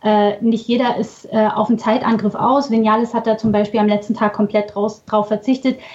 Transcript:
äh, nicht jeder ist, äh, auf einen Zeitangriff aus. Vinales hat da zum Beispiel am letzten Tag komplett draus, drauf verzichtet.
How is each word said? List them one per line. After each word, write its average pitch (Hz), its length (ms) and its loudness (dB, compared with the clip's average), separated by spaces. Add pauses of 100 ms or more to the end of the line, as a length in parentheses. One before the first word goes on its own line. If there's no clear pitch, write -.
äh, 208 380 2
nicht 226 260 0
jeder 240 300 0
ist, - 340 -8
äh, 214 220 2
auf 214 160 -2
einen 226 80 4
Zeitangriff 220 560 0
aus. 277 380 0
Vinales 226 420 2
hat 226 140 -2
da 220 100 0
zum 220 140 -2
Beispiel 208 280 0
am 208 80 2
letzten 208 280 0
Tag 208 180 0
komplett 208 400 -2
draus, 208 320 -4
drauf 208 220 0
verzichtet. 254 500 -2 (180)